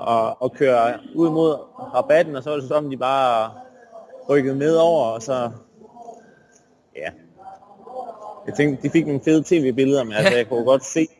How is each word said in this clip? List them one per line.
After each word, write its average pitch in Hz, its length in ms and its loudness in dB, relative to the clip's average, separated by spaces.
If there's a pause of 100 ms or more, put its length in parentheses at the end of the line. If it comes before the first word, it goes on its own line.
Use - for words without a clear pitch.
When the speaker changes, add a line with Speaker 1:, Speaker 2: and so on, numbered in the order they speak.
Speaker 1:
at, 113 260 0 (100)
at 131 80 -2
køre 120 420 2 (200)
ud 165 160 2
mod 156 280 0 (360)
rabatten, 147 420 2
og 131 60 -10
så 151 80 -8
var 151 60 -4
det 131 120 -8
som 151 160 0
om, 143 60 -6
de 131 60 -8
bare 123 540 0 (760)
rykkede 135 280 2
med 156 200 2
over, 165 300 4
og 113 160 -4
så... 123 280 -4 (1500)
Ja. 76 120 -10 (1400)
Jeg 135 80 -8
tænkte, 147 280 -2
de 143 80 -4
fik 160 160 2
nogle 143 180 -2
fede 156 180 4
T - 100 0 (120)
V-billeder, 131 400 2
men 110 80 -8
altså, 110 200 2
Speaker 2:
Ja. 120 60 2
Speaker 1:
jeg 113 100 0
kunne 117 160 -2
godt 131 200 4
se, 160 220 -2 (140)